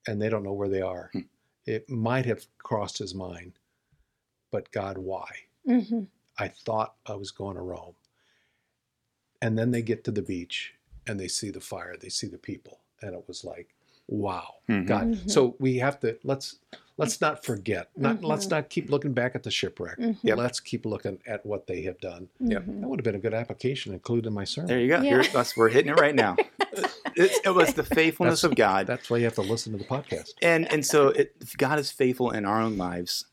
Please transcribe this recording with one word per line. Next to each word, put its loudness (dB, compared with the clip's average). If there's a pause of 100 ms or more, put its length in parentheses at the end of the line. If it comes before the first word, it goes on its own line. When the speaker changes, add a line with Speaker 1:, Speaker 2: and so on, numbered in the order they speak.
Speaker 1:
and -4
they 0
don't 0
know -6
where -2
they 0
are, -6
Speaker 2:
Hmm. -4 (440)
Speaker 1:
it -6
might 0
have -2 (120)
crossed -4
his -8
mind, -12 (960)
"But -6
God, -6
why? -8 (360)
Speaker 3:
Mm-hmm. 2 (360)
Speaker 1:
I -4
thought -4 (100)
I -8
was -10
going -8
to -10
Rome." -12 (1500)
And 2
then 2
they 0
get -2
to -2
the -2
beach -8 (320)
and -6
they -6
see -6
the -12
fire, -12
they -18
see -6
the -14
people. -14 (200)
And -10
it -14
was -14
like, -14 (320)
"Wow, -4 (120)
Speaker 2:
Mm-hmm. 0
Speaker 1:
God." 2
Speaker 3:
Mm-hmm. -4
Speaker 1:
So 4
we 0
have 0
to, -2
let's, -4 (400)
let's -2
not 0
forget, -4
not, 0
let's 0
Speaker 3:
Mm-hmm. 0
Speaker 1:
not -2
keep -4
looking 0
back 0
at -6
the -6
shipwreck. -4
Speaker 3:
Mm-hmm. -2
Speaker 2:
Yep. 4
Speaker 1:
Let's -2
keep -6
looking -4
at -8
what -6
they -6
have -6
done. -10 (100)
Speaker 2:
Yep. 0
Speaker 3:
Mm-hmm. -8
Speaker 1:
That -6
would -4
have -8
been 0
a -6
good -2
application -4
to -6
include -2
in -4
my -4
sermon. -6
Speaker 2:
There 2
you 4
go. 4
Speaker 3:
Yeah. 6
Speaker 2:
Here, 6
that's, 2
we're 8
hitting 6
it 8
right 6
now. 4
Speaker 3:
<laughs> 2 (680)
Speaker 2:
It's, 6
it 4
was 6
the 0
faithfulness 4
Speaker 1:
That's, 4
Speaker 2:
of 2
God. 6
Speaker 1:
that's -6
why 2
you 4
have 2
to 0
listen -2
to -6
the -8
podcast. -6 (100)
Speaker 2:
And, 4
and 2
so 6
it, 2 (240)
God 2
is -2
faithful 2
in -2
our 2
own 0
lives. -4